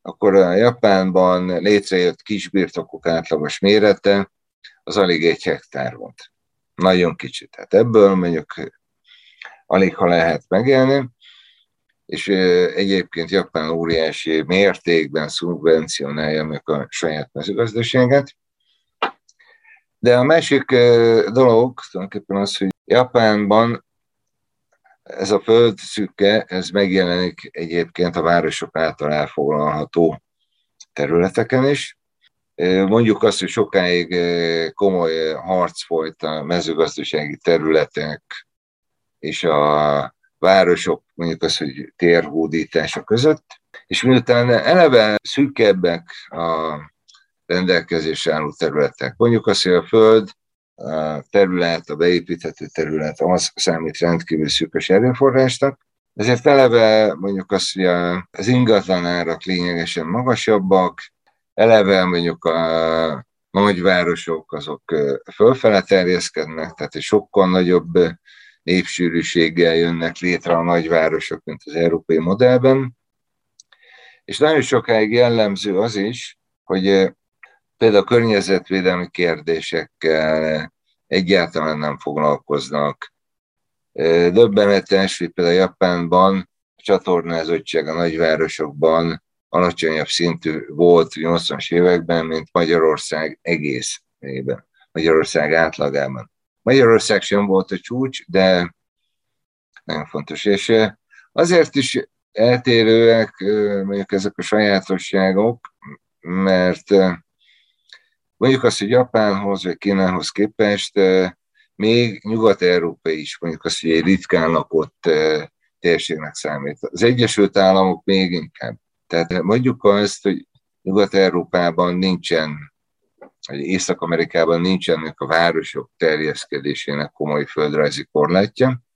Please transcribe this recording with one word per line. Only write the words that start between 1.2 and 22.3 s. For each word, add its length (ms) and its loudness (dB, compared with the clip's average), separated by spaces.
létrejött 600 0
kisbirtokok 840 -6
átlagos 520 -4
mérete, 720 2
az 140 -6
alig 280 0
egy 180 0
hektár 520 -6
volt. 360 -20
Nagyon 400 2
kicsi. 320 -16
Tehát 260 -8
ebből 420 6
mondjuk 380 -2
alig, 300 0
ha 100 -2
lehet 420 0
megélni, 600 0
és, 220 -8
ö, 480 2
egyébként 540 -4
Japán 400 -4
óriási 720 -2
mértékben 840 0
szubvencionálja 1160 -2
meg 260 -10
a 200 -4
saját 420 -6
mezőgazdaságát. 1040 -2
De 180 4
a 60 2
másik, 480 2
ö, 600 4
dolog 480 2
tulajdonképpen 460 -8